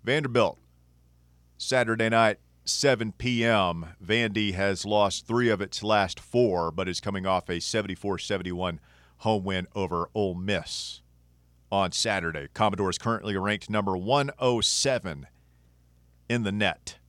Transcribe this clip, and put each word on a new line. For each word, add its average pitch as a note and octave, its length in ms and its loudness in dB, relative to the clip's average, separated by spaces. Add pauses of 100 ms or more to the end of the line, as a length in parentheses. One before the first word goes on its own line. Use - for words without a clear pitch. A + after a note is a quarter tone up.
Vanderbilt, B2 540 2 (960)
Saturday A2+ 520 2
night, A2+ 280 6 (280)
seven A#2 480 2
P A#2+ 320 0
M. F#2 400 2 (200)
Vandy G#2+ 480 0
has F#2+ 320 -2
lost G#2 400 2
three A#2+ 220 2
of G#2 140 2
its - 200 -6
last G#2 380 2
four, F2+ 520 2
but F2+ 180 -4
is F2 100 -6
coming G2 260 -6
off F#2 240 0
a F2 120 -2
seventy-four G2+ 560 -4
seventy-one F2+ 640 -4 (380)
home G#2+ 260 0
win F#2+ 280 -2
over F2 400 -4
Ole G2 220 -2
Miss - 640 -6 (720)
on F#2+ 220 0
Saturday. E2 600 -2
Commodores G2 440 0
currently G#2+ 400 -4
ranked G2+ 320 -2
number G2+ 260 0
one C3 340 0 (100)
oh B2 200 2
seven F#2 680 -2 (1000)
in A#2+ 160 0
the G2 80 -2
net. G2+ 460 -2 (120)